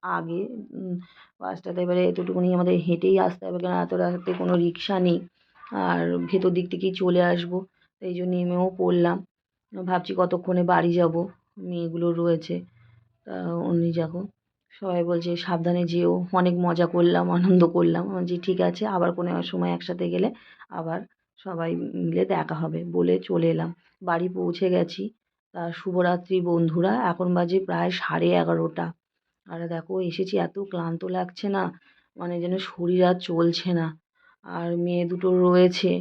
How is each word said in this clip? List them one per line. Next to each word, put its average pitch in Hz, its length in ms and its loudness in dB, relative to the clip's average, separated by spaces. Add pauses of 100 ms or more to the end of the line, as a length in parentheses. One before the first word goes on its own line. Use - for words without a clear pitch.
আগে, 170 340 -4 (320)
উম, 185 240 -8 (440)
বাসটাতে 180 420 -8
এবারে 180 220 2
এতটুকুনি 180 500 0
আমাদের 180 240 2
হেঁটেই 175 420 2
আসতে 185 240 0
হবে, 180 160 -6
কারণ 180 180 -2
এত 175 160 -2
রাতে 180 400 -2
কোনো 180 220 0
রিক্সা 175 440 0
নেই। 175 200 4 (600)
আর 175 200 0 (180)
ভেতর 180 340 0
দিক 180 180 0
থেকেই 185 240 -2
চলে 180 300 2
আসবো, 175 340 0 (440)
তাই 185 120 -6
জন্য 180 180 -4
নেমেও 180 360 0 (100)
পড়লাম। 175 400 2 (560)
ভাবছি 185 440 -2
কতক্ষণে 180 460 0
বাড়ি 175 300 4
যাব, 170 220 2 (420)
মেয়েগুলো 170 540 -4
রয়েছে। 170 440 0 (680)
তা - 120 -14 (300)
উনি 170 280 0
দেখো 165 300 -4 (520)
সবাই 175 300 -2
বলছে, 175 320 -2
"সাবধানে 175 500 0
যেও।" 175 280 2 (180)
অনেক 180 260 4
মজা 175 300 2
করলাম, 175 440 4
আনন্দ 180 360 6
করলাম। 175 360 2
আমি 196 120 -6
বলছি, 180 280 -2
"ঠিক 185 180 0
আছে, 180 240 0
আবার 180 280 0
কোনো 175 160 -4
এক 175 160 -2
সময় 175 260 -2
একসাথে 180 380 -4
গেলে 180 180 0 (420)
আবার 165 300 -6 (400)
সবাই 170 300 -6 (260)
মিলে 175 300 0
দেখা 165 300 -2
হবে," 160 300 -4
বলে 175 340 2
চলে 170 300 0
এলাম। 165 200 0 (320)
বাড়ি 175 280 -2
পৌঁছে 180 400 -2
গেছি। 180 340 0 (500)
তা 175 80 -10 (100)
শুভরাত্রি 180 680 0
বন্ধুরা, 170 500 2 (120)
এখন 180 300 0
বাজে 175 260 2
প্রায় 180 320 -2
সাড়ে 170 380 0
এগারোটা। 170 560 0 (600)
আর 170 200 -12
দেখো 165 340 -8
এসেছি, 185 360 -4
এত 170 220 -2
ক্লান্ত 170 460 -6
লাগছে 185 440 -6
না, 196 140 0 (540)
মানে 175 220 -6
যেন 175 180 -2
শরীর 180 460 0
আর 180 160 6
চলছে 170 540 0
না। 165 140 0 (580)
আর 170 220 -6 (100)
মেয়ে 175 280 0
দুটো 180 240 -2 (100)
রয়েছে 180 600 6